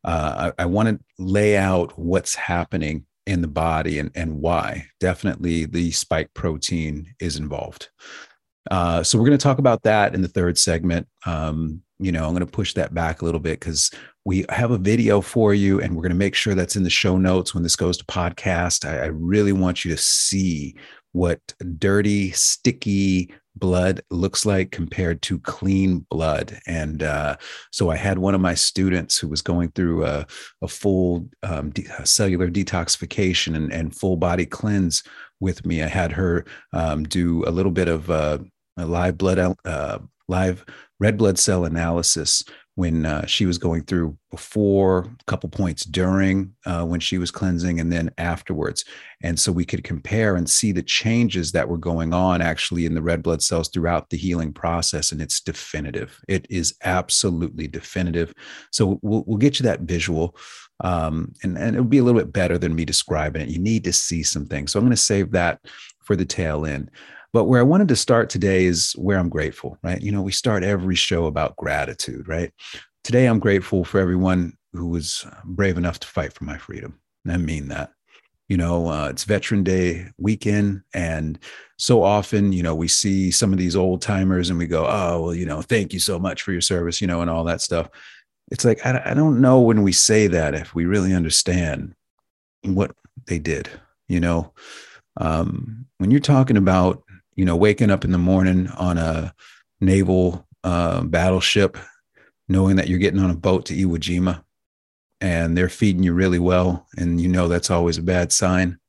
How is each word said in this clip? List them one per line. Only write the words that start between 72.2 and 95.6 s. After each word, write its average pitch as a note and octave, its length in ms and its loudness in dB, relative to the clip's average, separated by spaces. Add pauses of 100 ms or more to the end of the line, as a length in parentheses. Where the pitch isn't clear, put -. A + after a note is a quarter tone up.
right? E2 240 -6 (520)
Today, B2 200 4
I'm A#2 140 4
grateful G2 480 2
for G2+ 140 0
everyone F2+ 520 2 (220)
who F2 140 -6
was E2 360 -6 (180)
brave F#2 360 0
enough F2 220 -2
to - 60 -14
fight - 280 -6
for - 100 -12
my D2+ 140 -10
freedom. - 420 -16 (240)
And E2+ 80 -4
I F2 60 0
mean D2+ 300 -4
that. C#2+ 220 -8 (580)
You F#2+ 100 0
know, E2+ 280 0
uh, D2+ 220 -2
it's C2+ 160 -8
Veteran G2+ 400 0
Day F2+ 440 0 (100)
weekend. G#2 640 0 (100)
And D#2+ 460 -4 (400)
so A2+ 240 4
often, G2+ 500 2
you F2+ 100 0
know, E2 120 0
we E2 120 -2
see F#2+ 440 2
some G2 200 2
of F#2+ 80 2
these F2+ 180 0
old F#2 260 2
timers F#2+ 480 2
and F2 80 0
we F2 80 -2
go, E2 200 0
"Oh, F2 360 0
well, E2+ 120 -4
you F2 120 -6
know, D#2 160 -6
thank G#2 320 -2
you F2+ 60 -4
so F#2 180 -2
much F2 240 -4
for G2 100 -6
your F2 80 -2
service," E2+ 400 -2
you G#2 60 -2
know, E2+ 160 0
and E2+ 80 -2
all E2 140 -2
that E2+ 180 -2
stuff. E2 260 -2 (640)
It's - 160 -2
like, A2+ 180 2
I, B2+ 220 0
I - 80 -2
don't C#3+ 260 4
know C3 180 8
when A2+ 240 6
we F#2+ 100 4
say G#2+ 340 4
that, D#2+ 280 2
if D#2 200 -8
we E2 100 0
really F#2+ 300 2
understand E2+ 800 0 (680)
what F#2+ 320 0 (300)
they F2 140 -4
did, D2+ 320 -4 (360)
you F2 140 0
know? E2+ 320 -2 (640)
Um, E2+ 720 -4 (100)